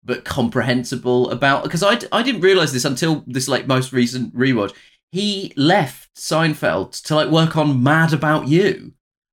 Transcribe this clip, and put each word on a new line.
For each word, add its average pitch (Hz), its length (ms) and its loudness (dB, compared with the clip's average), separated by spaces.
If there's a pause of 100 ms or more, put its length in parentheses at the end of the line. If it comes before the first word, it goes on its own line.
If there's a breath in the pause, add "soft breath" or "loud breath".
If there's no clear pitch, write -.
but 120 220 -8
comprehensible 123 1040 -2
about, 139 380 -2
'cause 175 140 -2
I 208 120 4
d-, - 160 -6
I 220 120 0
didn't 233 180 -4
realize 180 300 4
this 127 140 -2
until 143 420 -2
this, 127 200 -4
like, 131 200 -2
most 131 240 0
recent 127 440 -2
rewatch. 120 380 0 (380 soft breath)
He 196 460 -4
left 151 580 0
Seinfeld 151 880 -2
to, 156 120 -2
like, 151 140 0
work 160 280 2
on 143 260 2
Mad 156 300 4
About 151 340 0
You, 175 460 0 (400)